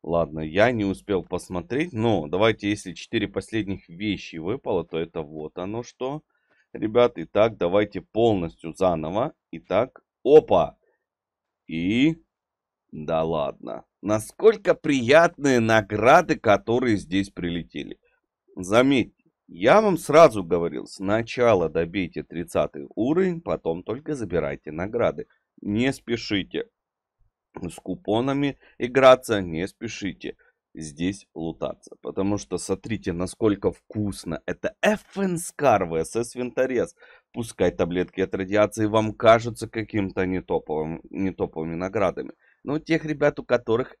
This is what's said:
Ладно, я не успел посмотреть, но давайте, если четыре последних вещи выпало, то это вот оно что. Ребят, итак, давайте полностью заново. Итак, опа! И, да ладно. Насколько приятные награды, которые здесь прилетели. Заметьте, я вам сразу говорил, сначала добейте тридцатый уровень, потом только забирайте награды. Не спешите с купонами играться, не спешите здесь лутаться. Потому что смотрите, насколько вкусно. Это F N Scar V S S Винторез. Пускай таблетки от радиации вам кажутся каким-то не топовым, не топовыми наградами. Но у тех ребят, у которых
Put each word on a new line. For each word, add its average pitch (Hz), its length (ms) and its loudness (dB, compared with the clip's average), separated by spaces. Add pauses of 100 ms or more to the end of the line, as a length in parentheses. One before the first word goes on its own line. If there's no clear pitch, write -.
Ладно, 80 380 -2
я 90 320 2
не 110 120 -2
успел 95 380 -2
посмотреть, 90 680 -6
но 110 340 0
давайте, 101 420 0
если 101 240 -6
четыре 101 360 -6
последних 98 600 -6
вещи 90 480 -6
выпало, 90 480 -4
то 82 140 -6
это 82 240 -6
вот 78 360 -12
оно 104 240 -8
что. 135 400 -8 (500)
Ребят, 113 440 2
итак, 101 400 0
давайте 95 460 0
полностью 92 720 -2
заново. 92 580 0 (200)
Итак, 95 520 -2 (180)
опа! 110 540 6 (920)
И, 110 560 0 (680)
да 80 300 -2
ладно. 73 600 -6 (180)
Насколько 165 720 2
приятные 139 840 4
награды, 110 800 4
которые 110 600 2
здесь 92 320 -4
прилетели. 85 680 -8 (580)
Заметьте, 117 680 2 (220)
я 113 340 4
вам 202 160 2
сразу 143 480 6
говорил, 82 420 -2
сначала 104 840 0
добейте 85 540 -4
тридцатый 78 680 -4
уровень, 165 460 0
потом 85 420 -4
только 151 320 -8
забирайте 82 560 -4
награды. 90 580 -4 (340)
Не 117 320 0
спешите 113 760 -4 (920)
с 87 140 -10
купонами 131 840 -4 (200)
играться, 127 640 4
не 85 280 -4
спешите - 680 -10 (380)
здесь 80 600 -8
лутаться. 80 680 -10
Потому 95 340 -4
что 92 220 -8
смотрите, 98 540 -6
насколько 92 580 -2
вкусно. 95 760 -8
Это - 380 -6
F 202 340 -2
N 190 200 -2
Scar 113 520 0
V 80 120 -2
S - 160 -6
S 117 180 -6
Винторез. 123 600 -2 (360)
Пускай 113 380 -2
таблетки 90 500 -2
от 95 140 -4
радиации 101 520 0
вам 110 260 0
кажутся 113 560 2
каким-то 101 580 -4
не 92 160 -2
топовым, 80 580 -4 (100)
не 95 200 -4
топовыми 82 460 -6
наградами. 92 560 -4 (320)
Но 143 100 -6
у 156 60 -4
тех 156 240 -2
ребят, 147 340 -2
у 131 60 -14
которых 120 560 -2